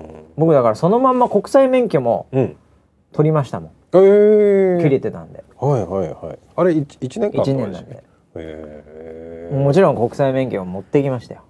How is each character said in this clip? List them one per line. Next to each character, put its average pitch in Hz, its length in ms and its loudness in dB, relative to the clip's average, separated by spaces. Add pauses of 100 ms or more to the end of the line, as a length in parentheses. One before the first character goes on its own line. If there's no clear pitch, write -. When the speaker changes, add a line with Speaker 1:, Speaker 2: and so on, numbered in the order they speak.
(380)
Speaker 1:
僕 160 160 2
だ 131 80 4
か 117 80 4
ら 110 40 -2
そ 160 140 0
の 226 120 2
ま 262 120 2
ん 254 60 0
ま 247 100 2
国 202 200 -2
際 269 200 4
免 254 220 0
許 147 100 0
も 113 320 -2
Speaker 2:
う 131 80 0
ん。 - 160 -2 (560)
Speaker 1:
取 151 160 0
り 156 40 0
ま 147 120 0
し - 60 -12
た 95 100 -8
も 78 60 -14
ん。 - 40 -20 (220)
Speaker 2:
え 175 60 6 (800)
ー。 170 40 0
Speaker 1:
切 160 60 2
れ 135 120 2
て 110 100 -6
た 90 120 -14
ん 78 120 -20
で。 - 100 -20 (140)
Speaker 2:
は 139 200 0
い 95 80 -4
は 95 180 -4
い 78 40 -6
は - 240 -14
い。 - 60 -16 (180)
あ 175 80 0
れ、 180 80 2
一、 147 280 -4
一 131 200 -10
年 208 100 -2
間 120 140 -2
と - 0 -
か - 0 -
で 135 80 0
し 135 40 0
た 131 60 -4
っ - 20 -4
け？ - 0 -
Speaker 1:
一 - 20 -6
年 98 60 -10
な 87 80 -14
ん - 80 -18
で。 - 160 -20 (320)
Speaker 2:
へ 78 1160 -18
ー。 139 40 -4
Speaker 1:
も 139 160 2
ち 180 80 6
ろ 170 120 6
ん 107 40 -4
国 113 140 -2
際 135 220 -2
免 131 180 -4
許 104 100 -6
を 92 40 -8
持 92 160 -10
っ - 20 -14
て 143 200 0
き 139 80 -4
ま 123 100 -6
し - 80 -20
た - 60 -18
よ。 - 160 -20